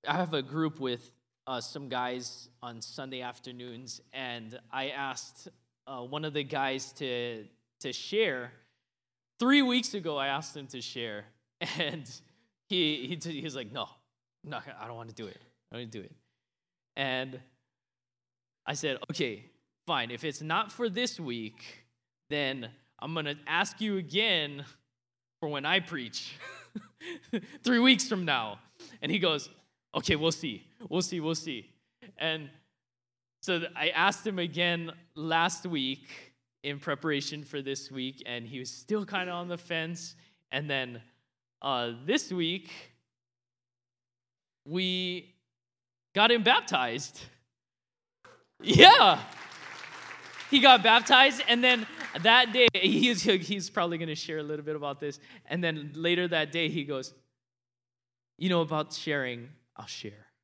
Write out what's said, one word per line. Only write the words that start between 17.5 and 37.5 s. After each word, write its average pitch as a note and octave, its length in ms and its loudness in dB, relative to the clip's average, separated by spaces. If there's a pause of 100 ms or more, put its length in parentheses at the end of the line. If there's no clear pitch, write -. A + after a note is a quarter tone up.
I C#3+ 80 -6
said, C#3+ 240 -6 (140)
"Okay, A#2+ 340 -6 (400)
fine. B2 260 -2
If A#2+ 140 -10
it's C#3+ 160 -8
not F#3 320 -2
for A#3+ 160 -4
this A#3 280 -4
week, A#2+ 680 -10 (440)
then C3+ 400 -4 (300)
I'm D#3 140 -8
gonna D3+ 220 -4 (120)
ask E3+ 320 -2
you G#3+ 160 -2
again D#3+ 680 -2 (720)
for D#3 80 -4
when C#3+ 180 -4
I F3+ 140 4
preach C#3 560 -8 (640)
<laughs> - 640 -10
three A#3+ 160 4
weeks B3+ 300 6
from F#3 160 -2
now." A2+ 340 -2 (420)
And D3 100 -4
he G3+ 80 0
goes, D#3 300 -2 (460)
"Okay, - 200 0
we'll D#3 160 2
see. A#2+ 340 -8 (240)
We'll F3 120 0
see, F3+ 180 -4
we'll D#3+ 160 -2
see." C3+ 340 -10 (480)
And D#3 320 -4 (920)
so F3+ 160 0
th-, E3 160 -6
I D3+ 140 -2
asked G3 380 0
him F#3+ 120 -4
again E3+ 520 -2 (240)
last E3 500 0
week C3+ 680 -6 (300)
in C#3+ 160 -6
preparation C#3+ 640 -4
for C#3+ 180 -8